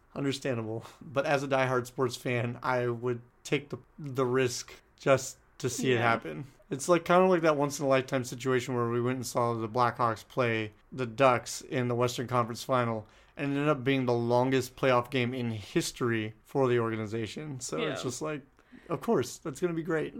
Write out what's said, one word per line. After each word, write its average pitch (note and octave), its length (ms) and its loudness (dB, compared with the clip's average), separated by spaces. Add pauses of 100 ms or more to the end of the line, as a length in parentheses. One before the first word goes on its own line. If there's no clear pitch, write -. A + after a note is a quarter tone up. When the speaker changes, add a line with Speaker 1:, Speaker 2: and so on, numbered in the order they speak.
(140)
Speaker 1:
Understandable. A#2 680 -4 (160)
But C#3 260 -2
as C#3+ 160 2
a C#3+ 60 -4
diehard B2+ 380 2
sports - 300 -2
fan, A#2+ 460 -2
I B2 260 0
would A#2+ 320 -2 (220)
take D3 280 -2
the, B2+ 80 -8 (200)
the C3+ 280 -2
risk B2 460 0 (260)
just - 400 0 (200)
to C3 120 -2
see C3 220 0
it A#2+ 40 4
Speaker 2:
Yeah. A2+ 60 2
Speaker 1:
happen. B2+ 440 0 (240)
It's - 180 -4
like, E3+ 160 4
kinda F#3 220 6
like F3+ 160 4
that D#3 140 4
once-in-a-lifetime C3+ 680 2
situation B2+ 500 0
where A#2+ 140 0
we A#2+ 120 0
went B2 160 0
and A#2+ 100 -6
saw A#2+ 280 0
the A2+ 140 -4
Blackhawks A#2 580 2
play A2+ 460 0 (180)
the B2+ 160 -6
Ducks A#2 560 2
in B2+ 260 -2
the A#2+ 60 0
Western B2 320 0
Conference A#2 380 -2
Final, A#2 420 0 (300)
and C#3+ 160 -4
it C#3 40 -2
ended D3 120 0
up C#3 160 0
being C3 220 2
the A#2+ 80 2
longest B2 640 2
playoff B2 340 2
game B2 240 0
in A#2+ 160 -4
history A2 840 -2 (140)
for C3+ 220 2
the A#2+ 100 4
organization. A2+ 840 -4
So - 180 -6
it's G2+ 220 -4
Speaker 2:
Yeah. C3 100 -6
Speaker 1:
just B2 120 -8
like, D#3 180 -6 (480)
of C3+ 140 -4
course, E3 360 0
that's D3 220 -10
gonna F3 140 0
be D#3+ 80 -4
great. D3+ 380 -2